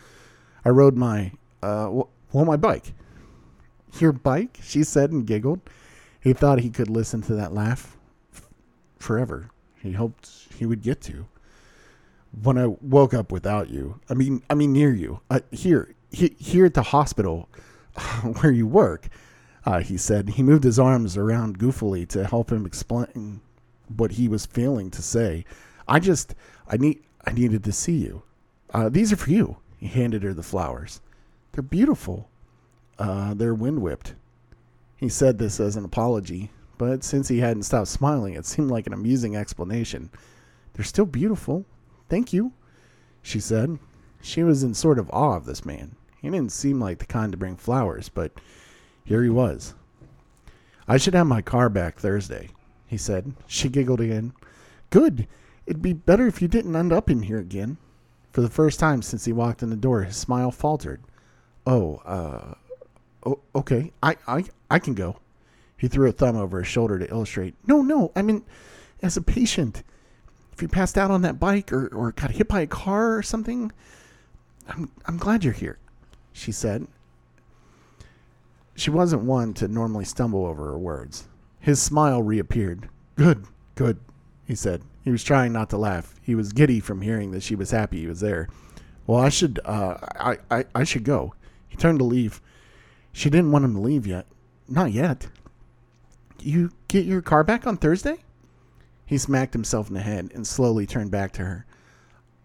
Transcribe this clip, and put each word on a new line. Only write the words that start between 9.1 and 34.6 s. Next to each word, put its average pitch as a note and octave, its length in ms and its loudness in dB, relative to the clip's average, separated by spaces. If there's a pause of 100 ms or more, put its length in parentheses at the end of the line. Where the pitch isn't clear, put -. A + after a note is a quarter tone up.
He F#2 120 -8
hoped A2+ 360 -6 (280)
he A#2 100 -6
would A2+ 160 -2
get B2 200 -2
to. D2+ 240 -12 (1160)
"When B2+ 160 4
I B2 80 4
woke C3+ 480 4
up A2 160 -2
without F#2+ 400 -2
you, C2+ 380 -10
I C3 60 -4
mean, C3 360 0
I D3 40 2
mean D3 180 4
near C#3+ 200 6
you, E2 280 -4 (100)
uh, C3 100 2 (100)
here, - 440 2 (160)
he-, - 280 2
here F3+ 260 6
at E3+ 100 6
the B2+ 80 4
hospital G2 680 0 (460)
<laughs> A2+ 460 -6
where D3+ 120 6
you A#2 140 4
work," A2+ 420 4 (560)
uh, F2+ 160 2
he F#2 160 -4
said. G#2 340 0
He B2+ 120 0
moved C#3+ 220 8
his B2 160 4
arms A#2+ 360 4
around G#2+ 440 -2
goofily G#2 480 -2
to F#2+ 180 -2
help A#2 240 -2
him G#2+ 160 -2
explain A2 760 -6 (460)
what A2 260 -2
he A#2 160 0
was G#2 180 -2
failing A#2+ 440 -2
to - 100 -14
say. F2+ 440 -2 (420)
"I D3+ 140 4
just, F3+ 340 0 (320)
I G#2+ 100 -2
need, D3 240 2 (240)
I - 80 -4
needed A2+ 320 0
to G#2 80 -2
see E3+ 240 -2
you. G2 280 -6 (500)
Uh, A2 140 2
these G#3 240 4
are G3 40 2
for - 140 -2
you." G#3 280 2 (180)
He - 100 -12
handed A#2 380 -2
her G2 100 -4
the D#2+ 80 -10
flowers. D2+ 580 -8 (520)
"They're C#3 100 -6
beautiful." D3 640 0 (720)
"Uh, G2 360 -2
they're A2+ 200 0
wind-whipped." A2 600 -4 (840)